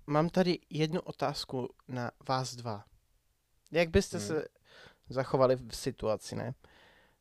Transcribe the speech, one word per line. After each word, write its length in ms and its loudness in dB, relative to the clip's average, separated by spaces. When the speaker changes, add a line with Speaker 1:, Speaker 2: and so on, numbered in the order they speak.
Speaker 1:
mám 220 4
tady 300 2
jednu 300 0
otázku 760 -4
na 220 -4
vás 260 0
dva. 300 -8
Jak 180 2
byste 280 2
Speaker 2:
Hmm. 80 -4
Speaker 1:
se 220 -2
zachovali 480 4
v 200 -10
situaci, 600 -4
ne? 180 -4